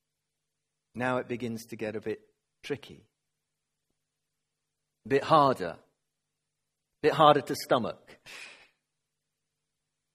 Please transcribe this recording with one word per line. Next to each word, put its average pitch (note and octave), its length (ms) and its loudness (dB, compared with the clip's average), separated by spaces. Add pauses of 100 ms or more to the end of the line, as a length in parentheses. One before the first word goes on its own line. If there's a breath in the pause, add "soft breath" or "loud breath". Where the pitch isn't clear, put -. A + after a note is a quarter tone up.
(920)
Now B2+ 240 -2
it B2+ 100 -6
begins A#2 400 -8
to A#2 80 -12
get G#2+ 200 -8
a G#2 60 -6
bit G#2+ 260 -8 (360)
tricky. - 420 -12 (2000)
A G#2+ 40 -14
bit C3+ 140 2
harder. C3 540 2
A - 1300 -20
bit C#3+ 100 4
harder D3 280 6
to C#3 140 -6
stomach. - 640 -4 (2000 loud breath)